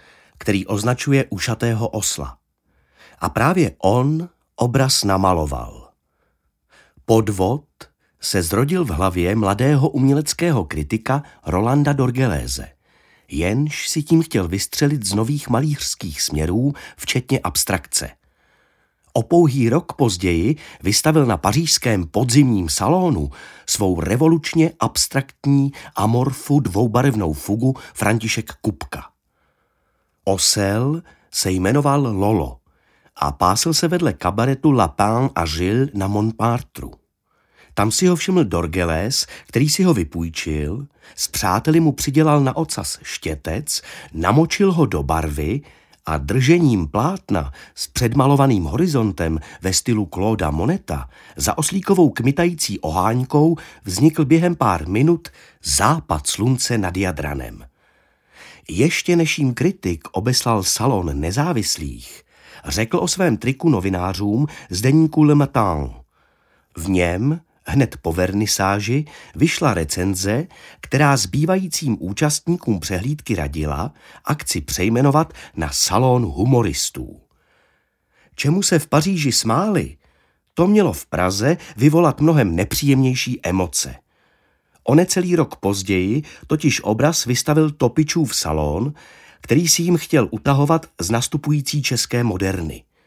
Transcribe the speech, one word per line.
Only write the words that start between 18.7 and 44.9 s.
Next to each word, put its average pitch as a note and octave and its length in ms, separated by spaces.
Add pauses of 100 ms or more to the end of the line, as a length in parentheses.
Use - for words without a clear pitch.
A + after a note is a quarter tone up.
O A2+ 60
pouhý C#3 460
rok D3+ 240
později F#2 600 (280)
vystavil D3 420
na G#2+ 120
pařížském G#2+ 720
podzimním A#2 600
salonu B2 600 (360)
svou F#2 360
revolučně D#3+ 800
abstraktní C#3 920 (240)
amorfu B2+ 640
dvoubarevnou G#2+ 760
fugu A2+ 420 (180)
František A2 580 (100)
Kupka. - 440 (1160)
Osel G#2 800 (300)
se - 200
jmenoval C#3 500
Lolo G2+ 560 (580)
a D2 160
pásl F#2+ 420
se E3 140
vedle D#3+ 260
kabaretu A#2+ 580
Lapin A2+ 640
a E2 100
Gilles F#2 480
na G2 140
Montmartru. G#2+ 840 (800)
Tam G#2+ 180
si F#3 160
ho F3+ 80
všiml F3 280
Dorgelès, F2 840 (180)
který D3 220
si F#3+ 140
ho F3+ 100
vypůjčil, E2 920 (280)
s - 120
přáteli G2+ 520
mu D#3+ 120
přidělal D3 500
na C3+ 140
ocas - 480
štětec, D#2+ 800 (320)
namočil D#3+ 580
ho E3 140
do D2+ 180